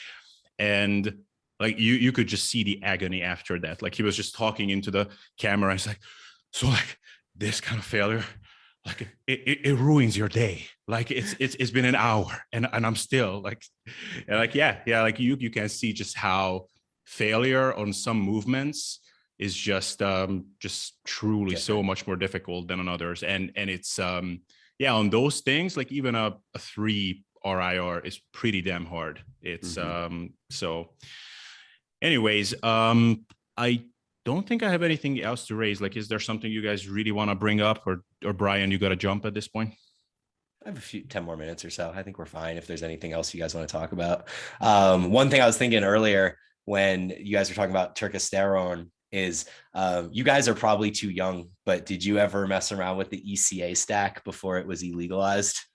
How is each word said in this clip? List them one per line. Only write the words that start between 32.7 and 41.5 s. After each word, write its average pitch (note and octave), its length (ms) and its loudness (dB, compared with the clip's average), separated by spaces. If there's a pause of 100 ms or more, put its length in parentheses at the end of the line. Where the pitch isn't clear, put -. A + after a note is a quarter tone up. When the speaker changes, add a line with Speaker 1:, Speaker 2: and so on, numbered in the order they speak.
Speaker 1:
I A#2+ 280 0 (420)
don't F3 200 -2
think A#3 160 0
I G#3 80 2
have F3 120 2
anything C#3+ 400 0
else A#2+ 240 -4
to G#2+ 80 -6
raise. G#2+ 260 0
Like, G2 160 -4
is G#2+ 100 -8
there G#2+ 120 -2
something A2 340 -4
you A2 80 -4
guys G#2 260 -2
really G#2 260 -2
wanna G2+ 220 2
bring G#2+ 280 2
up, G#2+ 240 2
or, F#2 160 -2 (200)
or G2+ 120 -2
Brian, G2 360 2
you G2 60 2
gotta F#2 200 2
jump G2 280 -2
at G#2+ 80 -4
this G#2 160 -8
point? A2 240 -6 (920)
Speaker 2:
I - 40 -12
have G3+ 80 -10
a A2+ 60 -12
few, - 200 -12
ten F2+ 220 -8
more E2+ 140 -8
minutes E2 260 -10